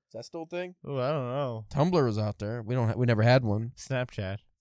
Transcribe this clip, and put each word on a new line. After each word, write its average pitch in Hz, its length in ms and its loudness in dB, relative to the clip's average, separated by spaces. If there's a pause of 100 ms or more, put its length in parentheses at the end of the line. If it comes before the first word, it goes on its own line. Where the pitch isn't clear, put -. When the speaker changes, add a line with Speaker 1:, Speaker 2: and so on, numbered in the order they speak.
(120)
Speaker 1:
that 113 140 -12
still 165 160 -12
a 160 40 -12
thing? 180 280 -8 (120)
Speaker 2:
Ooh, 139 140 -4
I 131 100 0
don't 143 160 -2
know. 123 460 -4
Speaker 1:
Tumblr 156 320 4
was 107 140 2
out 107 200 -2
there. 110 220 -6
We 110 140 -4
don't 117 140 2
ha-, 110 100 0
we 123 80 2
never 110 160 4
had 123 220 6
one. 110 340 -2
Speaker 2:
Snapchat. 113 640 -6 (200)